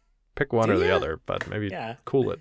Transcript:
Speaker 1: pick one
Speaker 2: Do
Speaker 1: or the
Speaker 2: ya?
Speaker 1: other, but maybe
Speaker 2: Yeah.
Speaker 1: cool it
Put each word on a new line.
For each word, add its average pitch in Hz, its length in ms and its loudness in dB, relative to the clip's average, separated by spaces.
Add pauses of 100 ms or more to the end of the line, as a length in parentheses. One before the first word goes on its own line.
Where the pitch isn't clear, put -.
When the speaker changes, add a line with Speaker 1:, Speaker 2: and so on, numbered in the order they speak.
(360)
Speaker 1:
pick - 180 -2
one 113 160 4
Speaker 2:
Do 101 60 4
Speaker 1:
or 90 40 4
the 87 80 4
Speaker 2:
ya? 95 80 4
Speaker 1:
other, 80 300 -2
but 92 220 -4
maybe 104 200 -4
Speaker 2:
Yeah. 113 280 -8 (100)
Speaker 1:
cool 123 260 0
it 87 100 -6